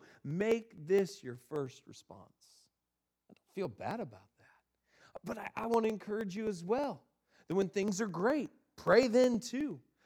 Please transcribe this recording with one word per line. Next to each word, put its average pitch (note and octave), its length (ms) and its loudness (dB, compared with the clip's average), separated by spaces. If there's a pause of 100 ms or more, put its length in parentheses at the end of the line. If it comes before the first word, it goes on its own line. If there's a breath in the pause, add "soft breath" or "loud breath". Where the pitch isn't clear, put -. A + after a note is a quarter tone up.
(240 loud breath)
Make G#3 640 -2
this F#3+ 340 2
your B2 140 -10 (140)
first C#3 360 -6
response. - 800 -20 (640)
I - 40 -20
don't - 200 -20
feel F#3+ 140 -4
bad B2 320 -6
about A#2+ 380 -12
that. - 880 -20
But A3+ 140 -8
I, G3+ 180 -10
I A3+ 80 -4
want A#3 220 2
to - 40 2
encourage G#3 460 -6
you A3 100 -4
as F3+ 160 -4
well A3+ 380 -2 (480 soft breath)
that E3 60 -2
when G3 120 2
things G3 320 -2
are A3+ 80 0
great, A#3 420 0 (280)
pray A#3 320 6
then B3 320 6
too. B3+ 400 -6 (240 soft breath)